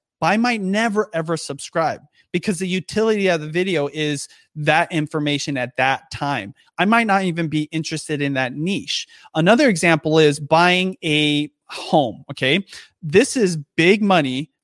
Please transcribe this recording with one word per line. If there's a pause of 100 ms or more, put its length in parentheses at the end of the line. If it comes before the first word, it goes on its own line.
(220)
but
I
might
never,
ever
subscribe (300)
because
the
utility
of
the
video
is (280)
that
information
at
that
time. (240)
I
might
not
even
be
interested
in
that
niche. (260)
Another
example
is
buying
a (200)
home,
okay? (360)
This
is (180)
big
money (120)